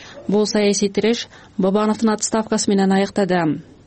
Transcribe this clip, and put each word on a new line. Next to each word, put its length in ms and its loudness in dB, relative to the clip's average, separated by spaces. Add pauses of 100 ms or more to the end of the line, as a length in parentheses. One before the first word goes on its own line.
(280)
Бул 180 2
саясий 440 0
тиреш 400 -2 (280)
Бабановдун 540 0
отставкасы 580 -2
менен 220 2
аяктады. 720 0 (240)